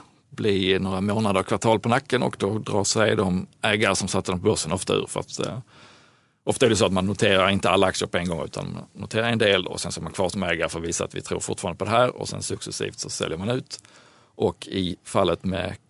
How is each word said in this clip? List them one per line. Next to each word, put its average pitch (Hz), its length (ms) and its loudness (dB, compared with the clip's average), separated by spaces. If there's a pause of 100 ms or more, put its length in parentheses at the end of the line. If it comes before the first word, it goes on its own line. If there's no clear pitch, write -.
(320)
bli 95 460 2
några 95 220 -2
månader, 101 420 2
kvartal 110 380 2
på - 80 -2
nacken, 127 340 2
och 127 160 -2
då 104 200 0
drar 101 260 -2
sig 107 320 2
de 92 300 0 (160)
ägare 107 340 4
som 95 120 -2
satte 95 240 -2
dem 90 80 -2
på 95 80 -6
börsen 87 240 0
ofta 92 220 -2
ur, - 120 0
för - 140 -6
att, - 200 -12
eh, - 180 -4 (840)
ofta 127 220 4
är 113 40 6
det 104 60 4
så 101 100 4
att 90 60 2
man 95 140 2
noterar 98 440 4
inte 98 200 2
alla 95 160 6
aktier 95 220 0
på 95 100 -2
en 87 100 -4
gång, 80 160 -4
utan 50 280 -8
man 50 100 -10 (100)
noterar 110 360 -4
en 117 100 0
del 98 280 4
och - 140 -8
sen 85 120 -6
så 87 80 -8
är - 20 -8
man 80 100 -8
kvar 92 160 0
som 98 140 -4
ägare 85 260 0
för 82 100 -6
att 82 60 -8
visa 85 200 -2
att 90 100 -12
vi 90 80 -6
tror 87 180 -4
fortfarande 98 380 -6
på 95 60 -2
det 104 60 -2
här, 120 260 2
och 101 120 -6
sen 101 140 -8
successivt - 560 -8
så - 120 -8
säljer 85 280 -4
man 95 100 -4
ut. 127 340 -6 (520)
Och - 360 -2
i 90 340 -2
fallet 92 400 0
med 92 300 -4 (160)